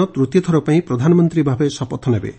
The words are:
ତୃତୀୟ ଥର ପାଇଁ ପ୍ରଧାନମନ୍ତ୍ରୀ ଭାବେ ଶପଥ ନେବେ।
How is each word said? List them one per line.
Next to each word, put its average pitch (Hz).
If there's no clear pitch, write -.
ତୃତୀୟ 135
ଥର 175
ପାଇଁ 156
ପ୍ରଧାନମନ୍ତ୍ରୀ 165
ଭାବେ 139
ଶପଥ -
ନେବେ। 107